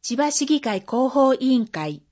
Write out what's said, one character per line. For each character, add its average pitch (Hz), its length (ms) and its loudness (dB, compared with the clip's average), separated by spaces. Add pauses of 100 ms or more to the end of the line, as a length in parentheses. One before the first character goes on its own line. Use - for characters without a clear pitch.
千 - 160 -6
葉 294 140 0
市 294 160 -2
議 294 140 2
会 208 200 -4
広 254 340 -2
報 269 200 4
委 247 60 -4
員 254 260 2
会 151 460 -8